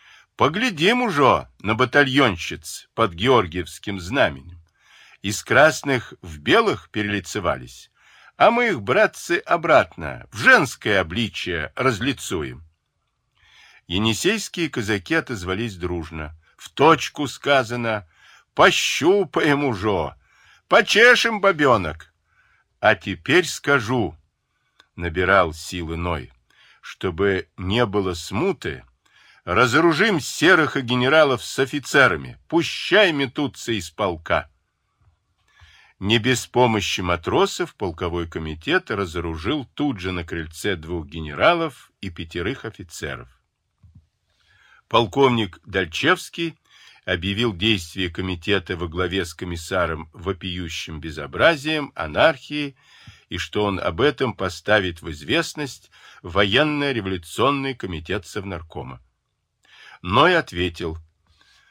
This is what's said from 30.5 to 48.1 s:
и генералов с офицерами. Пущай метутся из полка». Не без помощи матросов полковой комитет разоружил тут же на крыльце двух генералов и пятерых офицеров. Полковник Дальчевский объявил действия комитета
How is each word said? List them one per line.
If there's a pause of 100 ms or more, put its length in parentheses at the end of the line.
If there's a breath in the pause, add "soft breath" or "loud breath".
и
генералов
с
офицерами. (100)
Пущай
метутся
из
полка». (1500 soft breath)
Не
без
помощи
матросов
полковой
комитет
разоружил
тут
же
на
крыльце
двух
генералов (100)
и
пятерых
офицеров. (1600 soft breath)
Полковник
Дальчевский (460 soft breath)
объявил
действия
комитета